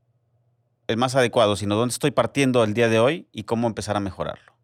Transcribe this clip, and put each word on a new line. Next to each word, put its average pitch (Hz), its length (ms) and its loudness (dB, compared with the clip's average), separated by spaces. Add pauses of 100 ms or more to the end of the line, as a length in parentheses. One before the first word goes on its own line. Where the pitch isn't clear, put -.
(880)
el 113 80 -2
más 123 180 0
adecuado, 117 400 4
sino 101 220 -2
dónde 120 160 0
estoy 143 200 -2
partiendo 127 520 2
el 107 80 -2
día 117 160 2
de 110 100 2
hoy 147 320 0
y - 120 -12
cómo 117 240 -2
empezar 101 320 -4
a - 20 -4
mejorarlo. 90 640 -8